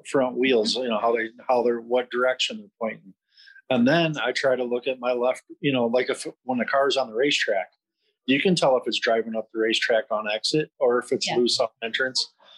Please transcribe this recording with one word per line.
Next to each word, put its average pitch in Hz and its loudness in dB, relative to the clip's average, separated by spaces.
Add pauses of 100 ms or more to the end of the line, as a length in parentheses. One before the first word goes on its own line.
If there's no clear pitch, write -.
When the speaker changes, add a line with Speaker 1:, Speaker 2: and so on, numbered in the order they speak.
(100)
Speaker 1:
front 127 0
wheels, 120 2
Speaker 2:
Mm-hmm. 120 -4
Speaker 1:
you 123 -2
know, 110 0
how 117 2
they, 113 -4 (200)
how 123 2
they're, 120 0
what 123 -2
direction 123 -2
they're 101 -18 (120)
pointing. 110 -8 (560)
And 120 4
then 160 2
I 120 0
try 131 0
to 123 -4
look 123 -4
at 131 -4
my 123 0
left, 123 0 (180)
you 143 0
know, 123 2
like, 123 0
if, - -6 (180)
when 123 -2
the 113 -2
car's 139 2
on 131 -2
the 107 -12
racetrack, 117 0 (580)
you 131 2
can 190 2
tell 143 4
if 120 -2
it's 117 -2
driving 113 0
up 110 -6
the 113 -2
racetrack 110 2
on 107 -4
exit 151 -2
or 123 4
if 120 -4
it's 123 -2
Speaker 2:
Yeah. 170 -2
Speaker 1:
loose 120 2
on 120 0 (140)
entrance. 123 -4 (260)